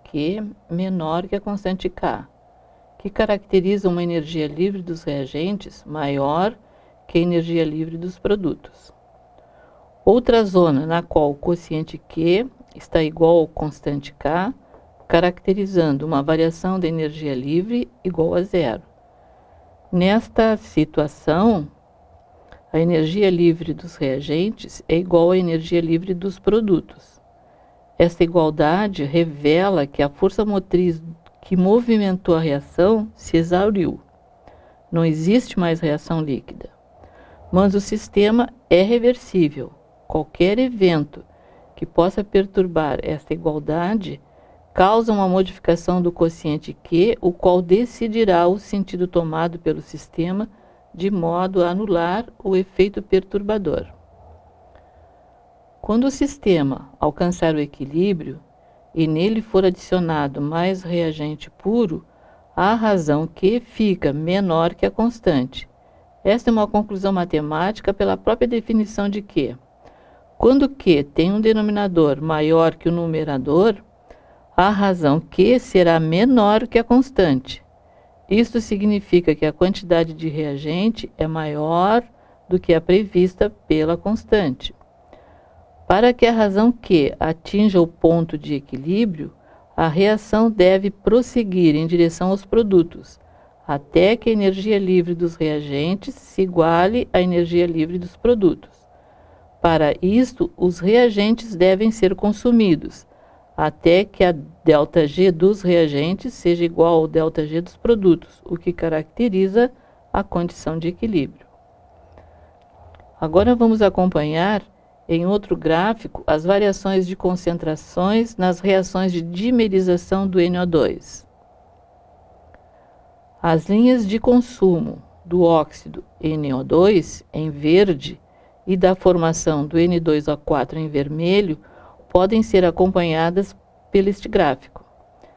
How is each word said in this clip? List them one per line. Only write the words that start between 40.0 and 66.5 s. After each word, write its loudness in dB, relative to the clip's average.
Qualquer 0
evento 0
que -10
possa 0
perturbar -2
esta -8
igualdade -4
causa 2
uma 0
modificação -2
do -2
quociente -4
Q, 0
o 0
qual 2
decidirá 0
o 0
sentido -6
tomado -4
pelo -4
sistema -8
de -4
modo -2
a 0
anular -2
o -2
efeito -2
perturbador. -4
Quando 0
o 0
sistema -2
alcançar -2
o -2
equilíbrio -4
e 0
nele -2
for 0
adicionado -2
mais -4
reagente -6
puro, -4
a 2
razão 0
Q -2
fica -2
menor -2
que -4
a -2
constante. -2
Esta 0
é 4